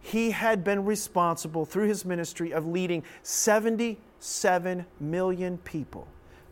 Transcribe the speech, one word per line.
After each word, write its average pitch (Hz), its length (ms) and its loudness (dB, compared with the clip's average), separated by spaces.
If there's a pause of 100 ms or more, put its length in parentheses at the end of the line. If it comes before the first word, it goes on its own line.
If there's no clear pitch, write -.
he 226 300 0
had 202 320 2
been 202 200 2
responsible 170 800 0
through 202 240 0
his 202 180 0
ministry 170 480 -4
of 156 120 0
leading 175 380 0 (180)
seventy-seven 208 1600 0 (140)
million 180 600 -2
people - 480 -8 (440)